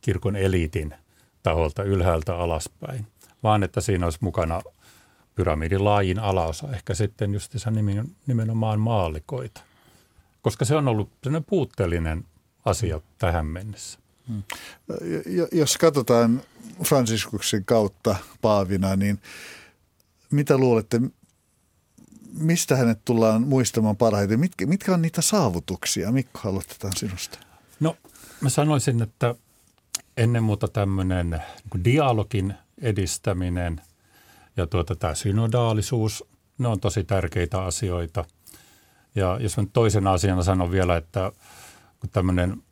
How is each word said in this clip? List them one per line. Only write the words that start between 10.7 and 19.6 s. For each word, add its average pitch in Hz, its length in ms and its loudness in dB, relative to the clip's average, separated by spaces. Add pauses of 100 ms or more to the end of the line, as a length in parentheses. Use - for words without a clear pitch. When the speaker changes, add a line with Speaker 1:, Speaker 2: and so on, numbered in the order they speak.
Speaker 1:
on 143 120 2
ollut 107 220 0 (120)
sellainen 151 220 -2
puutteellinen 85 800 -2 (400)
asia 85 360 -2 (180)
tähän 82 280 0
mennessä. 92 520 -12 (300)
Speaker 2:
Hmm. 110 140 -8 (600)
Jo-, 165 220 -6
jo-, 175 260 -2
jos 156 240 2
katsotaan 123 640 4 (420)
Fransiskuksen 110 800 0
kautta 104 520 2 (240)
paavina, 98 560 2
niin 101 240 0 (1120)